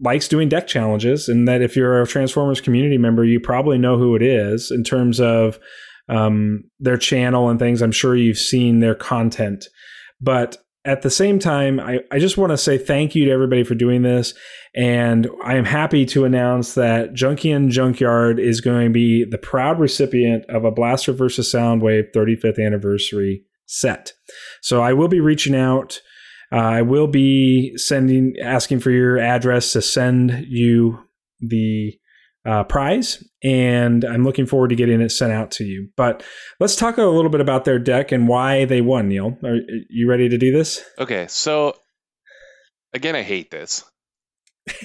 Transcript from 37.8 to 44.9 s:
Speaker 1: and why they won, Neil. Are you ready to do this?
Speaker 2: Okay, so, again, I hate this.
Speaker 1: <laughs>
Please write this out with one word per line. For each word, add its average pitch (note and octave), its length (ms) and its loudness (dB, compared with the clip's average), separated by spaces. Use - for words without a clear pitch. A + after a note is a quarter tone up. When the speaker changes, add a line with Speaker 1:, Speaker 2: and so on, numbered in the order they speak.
Speaker 1:
and B2 160 2
why C3 380 2
they B2+ 160 0
won, A#2+ 260 0
Neil. G2 360 -4
Are A#2 120 -2
you A#2 180 -2
ready B2 200 2
to A#2+ 100 0
do B2+ 140 2
this? D#3 300 -2
Speaker 2:
Okay, G#2 300 -6
so, D3+ 460 -2
again, D#3 220 -6
I B2 60 -6
hate F#2 280 -8
this. D#2 380 -12
Speaker 1:
<laughs> - 60 -20